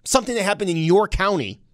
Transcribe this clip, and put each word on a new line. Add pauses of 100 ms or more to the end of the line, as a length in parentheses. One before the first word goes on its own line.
something
that
happened
in
your
county (140)